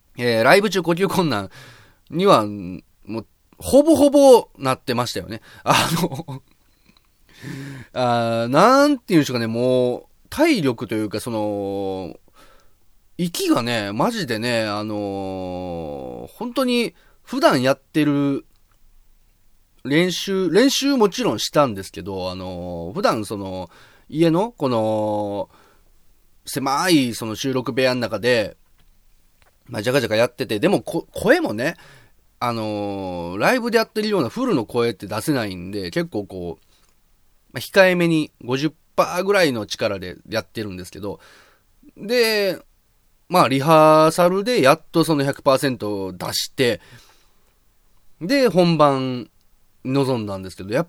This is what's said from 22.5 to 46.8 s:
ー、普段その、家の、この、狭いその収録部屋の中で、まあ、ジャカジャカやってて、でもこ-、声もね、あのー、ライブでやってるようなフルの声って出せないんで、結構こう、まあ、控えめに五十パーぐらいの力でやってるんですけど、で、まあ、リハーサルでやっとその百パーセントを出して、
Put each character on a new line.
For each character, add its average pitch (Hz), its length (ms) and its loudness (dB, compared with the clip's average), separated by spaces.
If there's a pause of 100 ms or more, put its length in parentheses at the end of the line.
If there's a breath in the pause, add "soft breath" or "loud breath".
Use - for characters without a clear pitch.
ー、 101 40 -12
普 175 80 -6
段 151 240 0
そ 107 120 -8
の、 92 320 -10 (400 soft breath)
家 160 220 2
の、 202 200 0
こ 147 160 -4
の、 107 800 -2 (960 soft breath)
狭 139 440 -2
い 135 240 4
そ 120 120 -8
の 107 100 -6
収 131 180 -4
録 127 180 -4
部 120 100 0
屋 127 120 2
の 127 80 -2
中 107 180 -4
で、 113 380 0 (1080)
ま 113 140 -8
あ、 - 20 -4
ジ 120 100 0
ャ - 20 0
カ 143 80 4
ジ 117 60 -2
ャ - 20 -6
カ 107 60 0
や 113 100 4
っ - 100 -8
て 131 120 -6
て、 107 120 -2
で 135 80 2
も 180 140 2
こ-、 - 320 -8
声 277 260 4
も 294 140 -4
ね、 127 220 -4 (640 soft breath)
あ 120 120 -2
の 98 840 -6
ー、 - 20 -8
ラ 165 160 0
イ 254 60 0
ブ 233 100 -6
で 220 80 0
や 226 60 2
っ 220 60 -6
て 220 120 -6
る 214 80 -4
よ 202 100 0
う 143 40 0
な 113 60 -4
フ 247 160 -6
ル 233 100 0
の 117 100 -2
声 120 240 -2
っ 117 60 -4
て - 100 -14
出 104 160 -6
せ 156 120 -2
な 120 120 -2
い 95 100 -8
ん 90 140 -10
で、 98 220 -8
結 170 160 -4
構 104 180 -6
こ 87 340 -10
う、 - 60 -20 (880)
ま 123 60 -10
あ、 - 20 -10
控 190 280 4
え 180 60 2
め 175 120 2
に 160 240 0 (120)
五 127 140 -4
十 151 140 -2 (240)
パ 180 80 2 (160)
ー 190 40 -4
ぐ 196 100 0
ら 190 100 4
い 143 100 0
の 107 140 -6
力 101 320 -4
で 90 180 -12 (100)
や 110 140 -4
っ - 40 -20
て - 180 -10
る 104 80 -8
ん 92 60 -12
で 92 60 -14
す - 80 -18
け 101 80 -16
ど、 98 200 -10 (760 soft breath)
で、 214 640 0 (720)
ま 175 160 4
あ、 - 20 2
リ 135 140 0
ハ 156 480 6
ー - 20 2
サ 180 180 2
ル 196 140 0
で 233 180 0
や 131 120 6
っ - 80 0 (100)
と 165 120 2
そ 156 120 2
の 139 80 0
百 139 180 -4
パ 135 140 4
ー - 20 0
セ 143 120 -2
ン 123 100 -4
ト 104 260 -6
を 92 80 -10
出 87 200 -8
し - 200 -6
て、 120 280 0 (1400 soft breath)